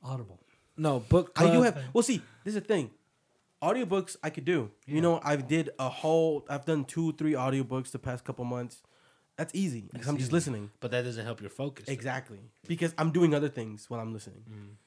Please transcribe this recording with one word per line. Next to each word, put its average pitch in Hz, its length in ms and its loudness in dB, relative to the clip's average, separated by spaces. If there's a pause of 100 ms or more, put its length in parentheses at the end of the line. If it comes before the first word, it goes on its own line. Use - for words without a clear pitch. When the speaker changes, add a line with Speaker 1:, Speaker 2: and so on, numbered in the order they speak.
Speaker 1:
Audible. 120 380 -10 (360)
Speaker 2:
No, 147 240 2
book 170 360 4
Speaker 3:
I 170 140 8
do 170 100 8
Speaker 2:
club. 240 160 6
Speaker 3:
have. 139 160 -6
Well, 233 100 6
see, 226 200 0 (220)
this 214 100 -4
is 202 80 -2
the - 40 -12
thing. 156 240 0 (800)
Audiobooks 196 520 0
I 156 80 -2
could 156 140 -10
do. 135 260 0 (160)
You 143 100 -4
Speaker 1:
Yeah. 156 40 4
Speaker 3:
know, 165 220 4
I've 147 260 0
did 160 300 2
a 131 100 -2
whole, 160 600 2
I've 139 160 -6
done 156 200 0
two, 160 280 -2
three 156 200 0
audiobooks 131 580 -2
the 135 80 -10
past 123 260 -8
couple 123 200 -8
months. 123 380 -8 (540)
That's 165 180 -8
easy, 160 280 -2
'cause - 100 -18
Speaker 1:
That's 120 160 -6
Speaker 3:
I'm 147 80 0
just 131 120 -2
Speaker 1:
easy. 117 40 0
Speaker 3:
listening. 123 380 -2 (100)
Speaker 2:
But 123 120 -6
that 123 100 0
doesn't 117 220 -6
help 110 160 -8
your 101 100 -12
focus. 139 380 -8
Speaker 3:
Exactly. 127 520 -8 (260)
Because 170 300 -2
I'm 160 160 0
doing 165 220 6
other 147 160 0
things 110 400 -10
while 117 100 -6
I'm 113 120 -6
listening. 104 360 -14
Speaker 2:
Mm. 104 280 -18 (100)